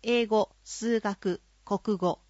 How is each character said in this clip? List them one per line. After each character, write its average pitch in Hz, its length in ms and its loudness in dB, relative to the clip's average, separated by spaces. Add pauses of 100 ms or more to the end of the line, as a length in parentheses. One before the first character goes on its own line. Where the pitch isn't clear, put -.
英 233 240 0
語、 214 280 2 (100)
数 226 360 -2
学、 196 400 -4 (240)
国 208 320 -2
語。 175 340 0